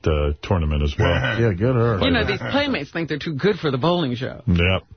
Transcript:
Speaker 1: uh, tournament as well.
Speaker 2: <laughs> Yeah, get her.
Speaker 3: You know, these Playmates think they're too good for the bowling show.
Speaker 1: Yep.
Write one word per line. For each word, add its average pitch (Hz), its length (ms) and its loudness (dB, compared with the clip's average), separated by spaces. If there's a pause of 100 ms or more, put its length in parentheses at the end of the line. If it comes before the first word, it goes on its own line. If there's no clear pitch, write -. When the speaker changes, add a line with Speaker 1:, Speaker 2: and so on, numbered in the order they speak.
Speaker 1:
uh, 73 280 2 (120)
tournament 76 380 0
as 73 160 0
well. 85 100 2
Speaker 2:
<laughs> 117 320 0
Yeah, 113 120 2
get 113 240 0
her. 113 260 2
Speaker 3:
You 269 80 2
know, 240 160 2
these 190 140 -2
Playmates 254 500 -2
think 165 180 -4
they're 156 120 -4
too 160 160 -6
good 180 240 0
for 156 100 -2
the 131 80 0
bowling 156 380 0
show. 123 280 -8
Speaker 1:
Yep. 87 380 2 (140)